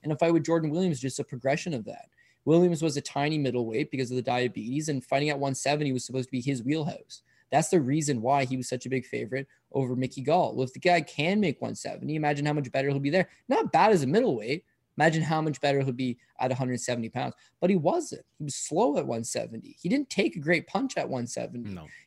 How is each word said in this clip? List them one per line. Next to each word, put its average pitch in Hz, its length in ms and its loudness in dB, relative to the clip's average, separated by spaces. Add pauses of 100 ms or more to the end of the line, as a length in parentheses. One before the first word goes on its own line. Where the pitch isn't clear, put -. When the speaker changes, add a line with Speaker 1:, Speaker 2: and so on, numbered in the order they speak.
Speaker 1:
And 151 100 -4
a 147 40 2
fight 170 180 4
with 160 120 4
Jordan 160 260 2
Williams 170 260 0
is 117 40 -8
just 131 180 -4
a 127 40 -4
progression 143 520 -2
of 107 100 -6
that. - 220 -14 (380)
Williams 170 360 6
was 147 160 0
a 139 40 -2
tiny 147 360 -2
middleweight 123 540 0
because 123 180 -2
of 127 60 -6
the 123 80 -2
diabetes, 123 680 -2
and 135 140 -2
fighting 143 260 0
at 143 80 -2
one 139 160 0
seventy 147 380 0
was 127 120 -2
supposed 127 260 -6
to - 20 -10
be 131 100 -4
his 127 220 -2
wheelhouse. - 580 -4 (300)
That's 156 180 4
the 185 100 6
reason 139 420 2
why 135 240 2
he 127 120 -4
was 123 100 -6
such 131 200 -6
a - 20 -8
big 131 160 -2
favorite 120 420 -6 (240)
over 127 240 0
Mickey 131 260 -4
Gall. 143 340 2
Well, 131 100 0
if 123 80 -12
the 131 60 -14
guy 175 220 4
can 175 380 0
make 170 220 0
one 113 140 -4
seventy, - 400 -8
imagine 147 300 0
how 147 80 0
much 139 180 -4
better 135 180 0
he'll 139 100 0
be 139 120 0
there. 185 180 2 (200)
Not 415 220 0
bad 190 200 6
as 175 100 6
a 127 60 0
middleweight. 151 560 0 (340)
Imagine 160 240 4
how 156 220 0
much 151 180 -2
better 139 220 2
he'll 135 100 -2
be 123 240 -4 (220)
at 127 120 0
a 123 40 0
hundred 127 260 -2
seventy 120 260 -4
pounds. 127 280 -6 (260)
But 185 80 4
he 196 60 4
wasn't. 202 500 0 (140)
He 151 60 -8
was 143 100 -8
slow 240 420 0
at 147 80 0
one 117 180 -4
seventy. 113 560 -8
He 175 100 -4
didn't 277 200 0
take 214 260 0
a 165 40 -6
great 160 260 0
punch 254 320 -4
at 135 100 -2
one 120 200 -4
seventy. 120 420 -8
Speaker 2:
No. 87 140 -10
Speaker 1:
You 73 60 -18 (180)